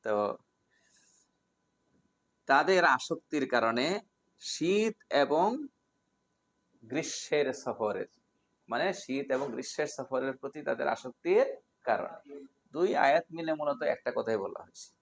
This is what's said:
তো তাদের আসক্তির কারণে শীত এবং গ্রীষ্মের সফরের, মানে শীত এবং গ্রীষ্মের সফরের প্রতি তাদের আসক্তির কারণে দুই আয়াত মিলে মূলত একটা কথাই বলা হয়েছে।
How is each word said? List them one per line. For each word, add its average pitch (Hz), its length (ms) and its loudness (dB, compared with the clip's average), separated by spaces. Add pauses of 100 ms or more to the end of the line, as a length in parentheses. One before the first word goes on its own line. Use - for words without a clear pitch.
তো 107 100 -2 (2250)
তাদের 160 380 6
আসক্তির 147 680 0
কারণে 123 500 2 (400)
শীত 202 560 0 (140)
এবং 143 380 4 (1400)
গ্রীষ্মের 139 680 -2
সফরের, 107 560 -4 (600)
মানে 165 240 -2
শীত 135 380 -4
এবং 135 200 0
গ্রীষ্মের - 360 -4
সফরের 135 500 -4
প্রতি 139 240 -10
তাদের 143 260 -2
আসক্তির 170 580 2 (380)
কারণে - 560 -4 (320)
দুই 180 240 0
আয়াত 151 360 4
মিলে 160 220 -4
মূলত 147 300 -2
একটা 139 320 -2
কথাই 113 220 0
বলা - 260 -6
হয়েছে। - 240 -20 (140)